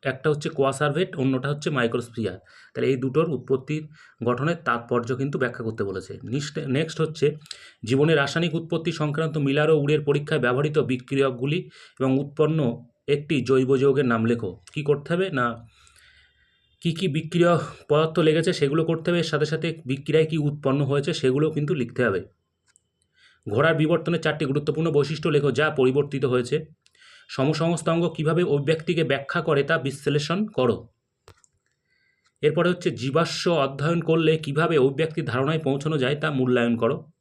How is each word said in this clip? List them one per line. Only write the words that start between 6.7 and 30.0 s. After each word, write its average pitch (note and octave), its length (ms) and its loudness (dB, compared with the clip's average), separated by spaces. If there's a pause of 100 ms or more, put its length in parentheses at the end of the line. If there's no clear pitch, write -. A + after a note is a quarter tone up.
নেক্সট D#3+ 240 -2
হচ্ছে D#3 240 -2 (580)
জীবনের C#3+ 380 4
রাসায়নিক E3 340 -2
উৎপত্তি E3 360 -4
সংক্রান্ত D3+ 460 -4
মিলার C#3+ 360 2
ও - 100 6
উডের D3 240 2
পরীক্ষায় D3 380 0
ব্যবহৃত C#3+ 340 0
বিক্রিয়কগুলি C3+ 800 -2 (400)
এবং C3 200 2
উৎপন্ন D3+ 400 0 (480)
একটি D3 340 0
জৈব C3 360 2
যৌগের C3+ 360 4
নাম A2+ 120 2
লেখো। A2+ 240 0 (240)
কি D#3 100 -6
করতে D3 300 0
হবে? F#3 140 0 (120)
না, B2 80 2 (1300)
কি E3+ 120 -2
কি F#3+ 140 -4
বিক্রিয়া D#3+ 460 2 (360)
পদার্থ D#3+ 300 2
লেগেছে E3 340 2
সেগুলো D3 300 0
করতে D#3+ 240 0
হবে, F3 120 2
এর E3 120 -2
সাথে D3 200 0
সাথে C#3+ 160 -2 (180)
বিক্রিয়ায় D3 460 2
কি E3 60 -2
উৎপন্ন D3 460 0
হয়েছে C#3+ 300 0
সেগুলোও D3 380 2
কিন্তু D3+ 220 -2
লিখতে B2 300 -4
হবে। G2 180 0 (1300)
ঘোড়ার B2 280 2
বিবর্তনের D#3+ 460 0
চারটি D#3 240 -2
গুরুত্বপূর্ণ D3 460 -2
বৈশিষ্ট্য C#3+ 380 0
লেখো C#3+ 220 2
যা C#3+ 200 2
পরিবর্তিত C#3 540 0
হয়েছে। B2 320 0 (720)
সমসংস্থাঙ্গ E3 800 0
কীভাবে D#3+ 340 0
অভিব্যক্তিকে D#3+ 600 0
ব্যাখ্যা C3+ 380 -2
করে D3+ 220 2
তা D3+ 140 0
বিশ্লেষণ C#3+ 680 -2